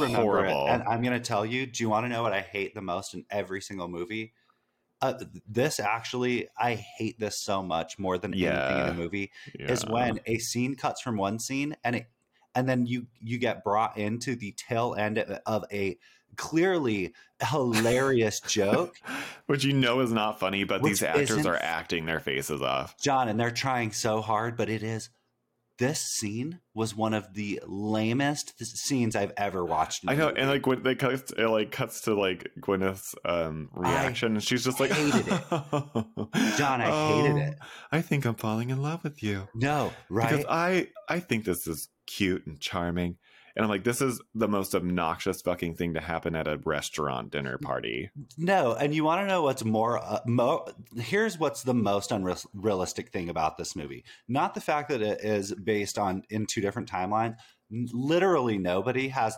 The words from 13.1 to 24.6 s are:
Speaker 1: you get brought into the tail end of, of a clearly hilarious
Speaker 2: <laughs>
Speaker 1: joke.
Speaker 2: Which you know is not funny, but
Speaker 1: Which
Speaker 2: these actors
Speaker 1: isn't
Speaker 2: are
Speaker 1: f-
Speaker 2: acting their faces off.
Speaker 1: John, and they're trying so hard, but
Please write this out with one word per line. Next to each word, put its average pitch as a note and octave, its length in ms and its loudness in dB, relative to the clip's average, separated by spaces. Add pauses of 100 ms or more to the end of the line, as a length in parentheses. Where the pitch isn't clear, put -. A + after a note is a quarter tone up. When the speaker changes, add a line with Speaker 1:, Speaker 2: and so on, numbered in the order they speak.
Speaker 1:
you A#2 180 -4
get A#2+ 240 0
brought G#2+ 340 2
into A#2 380 -2
the G2+ 180 -8
tail A#2 460 -2
end G#2+ 200 0
of, G2 280 -4
of G#2+ 260 0
a G2 260 -2 (380)
clearly C#3+ 800 0 (260)
hilarious A#2+ 1000 4
Speaker 2:
<laughs> - 80 -12
Speaker 1:
joke. G#2+ 480 2 (500)
Speaker 2:
Which C#3 180 2
you C#3 80 4
know B2+ 280 4
is A#2 120 2
not G#2+ 280 0
funny, G2 240 2
but G2 180 2
Speaker 1:
Which G#2 100 4
Speaker 2:
these G2 100 0
actors C3+ 280 2
Speaker 1:
isn't G#2 160 2
Speaker 2:
are F2 100 2
Speaker 1:
f- - 60 0
Speaker 2:
acting E2 440 -2
their D#2+ 140 0
faces C#2 420 -2
off. C2 380 -2
Speaker 1:
John, C3 280 2
and G#2+ 100 0
they're A#2 120 2
trying A#2+ 420 -2
so A2 280 0
hard, A2 360 0
but G#2+ 120 0